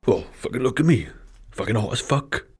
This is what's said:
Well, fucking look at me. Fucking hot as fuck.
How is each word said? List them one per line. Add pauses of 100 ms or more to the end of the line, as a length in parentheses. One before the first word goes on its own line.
Well,
fucking
look
at
me. (440)
Fucking
hot
as
fuck. (120)